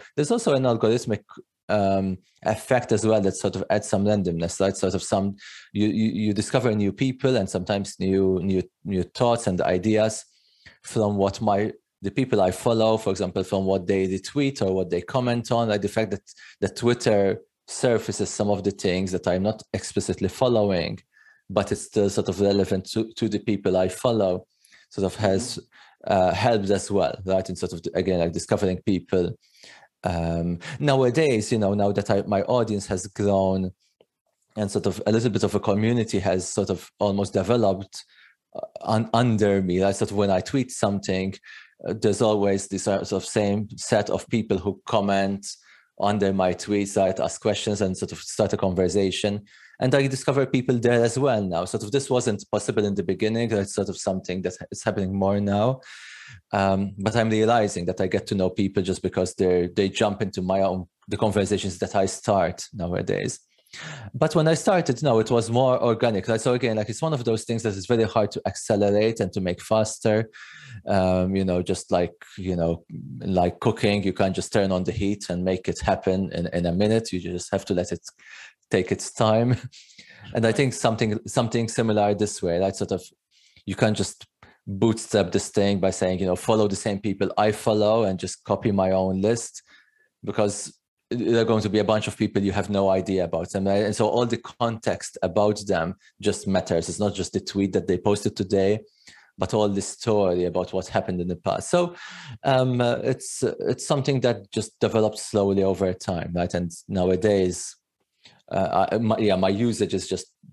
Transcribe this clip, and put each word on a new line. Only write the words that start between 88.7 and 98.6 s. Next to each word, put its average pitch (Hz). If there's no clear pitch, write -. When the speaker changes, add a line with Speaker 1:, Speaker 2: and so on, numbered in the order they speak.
Speaker 1:
my 95
own 95
list, 113
because 104
there 113
are 113
going 113
to 107
be 101
a 104
bunch 107
of -
people 104
you 98
have 95
no 98
idea 95
about 87
them, 98
right? 101
And 104
so 107
all 120
the 117
context 113
about 104
them 90
just 101
matters. 90
It's 85
not 101
just -
the 95
tweet 98
that 90
they 92
posted 101
today, 98